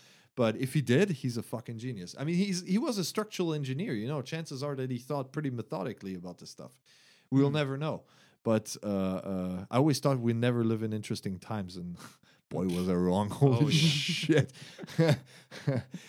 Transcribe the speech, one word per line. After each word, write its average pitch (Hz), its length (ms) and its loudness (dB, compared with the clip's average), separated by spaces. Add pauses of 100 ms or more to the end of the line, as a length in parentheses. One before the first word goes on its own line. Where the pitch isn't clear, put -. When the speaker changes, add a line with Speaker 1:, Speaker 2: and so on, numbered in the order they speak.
(360)
Speaker 1:
but 117 200 4
if 131 180 -2
he 151 60 2
did, 131 300 4
he's 127 260 -4
a 107 60 -4
fucking 117 360 -8
genius. 107 380 -8
I 131 60 -8
mean, 170 140 0
he's, 185 260 0
he 185 160 2
was 247 200 -2
a 170 60 0
structural 185 480 -2
engineer, 147 420 -4
you 107 120 -2
know, 143 160 -4
chances 151 400 -8
are 143 140 -4
that 127 160 -4
he 120 60 -4
thought 131 340 -6
pretty 151 180 -4
methodically 117 640 -6
about 87 240 -10
this - 120 -18
stuff. - 280 -18 (540)
We'll 135 160 6
Speaker 2:
Hmm. 143 60 -2
Speaker 1:
never 135 220 0
know. 139 280 -4 (400)
But, 110 360 2
uh, - 60 -8
uh, 95 880 -2
I 120 60 4
always 143 200 4
thought 135 220 2
we 117 140 2
never 120 280 2
live 110 220 0
in 110 80 -2
interesting 104 480 -6
times, 95 360 -6
and 87 200 -10
<laughs> - 100 -16 (440)
boy, 87 160 -2
was 90 240 0
I 90 40 4
wrong. 90 360 4
<laughs> - 100 -4
Holy 135 240 8
Speaker 2:
Oh, 143 40 4
yeah. - 20 0
Speaker 1:
shit. 151 840 2 (460)
<laughs> 165 180 6 (920)